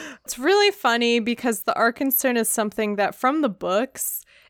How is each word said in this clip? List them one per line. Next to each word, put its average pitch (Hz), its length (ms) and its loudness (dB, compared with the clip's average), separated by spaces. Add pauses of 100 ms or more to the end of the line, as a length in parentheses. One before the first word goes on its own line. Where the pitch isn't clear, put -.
(240)
It's - 140 -12
really 392 320 4
funny 240 500 2
because 233 440 -2
the - 120 2
Arkenstone 247 640 0
is 226 100 0
something 214 480 -2
that 202 180 0
from 294 280 0
the 269 80 2
books 185 760 -4 (260)